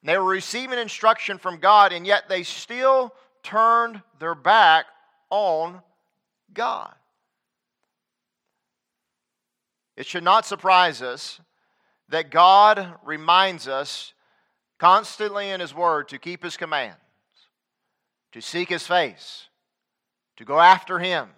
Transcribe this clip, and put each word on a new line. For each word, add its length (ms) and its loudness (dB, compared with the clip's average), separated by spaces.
They 160 -2
were 60 -2
receiving 560 -4
instruction 580 -2
from 220 -10
God, 340 6
and 140 -10
yet 200 0
they 140 -4
still 720 -2
turned 580 0
their 160 -8
back 540 4
on 500 -2
God. 440 -8
It 120 -16
should 160 -10
not 240 2
surprise 560 0
us 360 -12
that 200 -4
God 640 4
reminds 640 -2
us 460 -10
constantly 720 0
in 100 -8
His 140 -12
Word 360 -2
to 100 -18
keep 240 -16
His 120 -12
commands, 420 -8
to 80 -20
seek 280 -8
His 160 -6
face, 640 -4
to 80 -20
go 140 -2
after 400 4
Him 380 -4